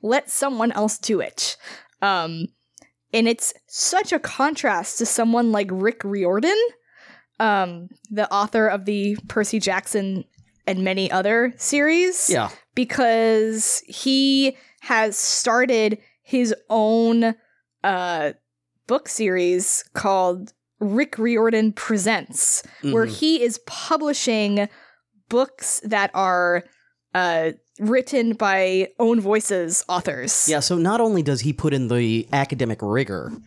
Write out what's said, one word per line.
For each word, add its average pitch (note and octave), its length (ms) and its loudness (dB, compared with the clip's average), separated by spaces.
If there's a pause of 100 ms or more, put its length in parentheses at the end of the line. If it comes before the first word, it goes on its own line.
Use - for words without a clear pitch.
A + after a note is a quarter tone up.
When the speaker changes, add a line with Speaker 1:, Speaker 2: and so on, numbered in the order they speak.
Speaker 1:
let A3+ 280 0
someone A#3+ 420 -2
else G#3 260 -2
do G3 220 -2
it." - 360 -6 (460)
Um, E3+ 460 -2 (640)
and A3+ 160 2
it's - 260 -2 (140)
such - 440 -2
a E4 60 0
contrast C4 800 -2
to A#3 80 -2
someone A#3 460 2
like G#3 180 0
Rick F#3+ 340 -2
Riordan, G3+ 560 0 (800)
um, F#3+ 500 -2 (220)
the G#3 220 -2
author G#3+ 360 0
of G3 160 -4
the G3+ 320 -2 (120)
Percy G#3+ 320 -2
Jackson F#3+ 640 -2 (420)
and F#3+ 180 -2
many F#3+ 260 0
other A3+ 460 2
series. E4 720 2
Speaker 2:
Yeah. A#2+ 200 0 (240)
Speaker 1:
Because A3+ 1120 2
he C4+ 720 2 (240)
has A3 360 0
started A3+ 840 2 (240)
his B3 320 0 (140)
own, A3+ 680 4 (500)
uh, F3 480 -2 (540)
book - 220 -2
series F#3 760 0 (100)
called F#3 580 0 (280)
Rick A3+ 380 -2
Riordan A3+ 540 2
Presents, - 920 -2 (200)
where A3 240 2
Speaker 2:
Mm-hmm. - 80 -6
Speaker 1:
he D#4 280 2
is A#3 240 0
publishing A3 1000 0 (600)
books - 560 -2
that G#3 300 0
are, F3+ 500 0 (500)
uh, E3+ 380 0 (280)
written A#3 540 0
by F#3+ 540 2 (100)
Own A#3 220 2
Voices G3 680 0
authors. F3 600 -2
Speaker 2:
Yeah, D3+ 120 2
so F3+ 160 0
not F#3+ 240 2
only G#3+ 220 2
does C3+ 200 0
he D3 100 0
put D3 220 0
in B2+ 140 0
the A2+ 440 0
academic C3 500 -2
rigor G2+ 500 -2 (140)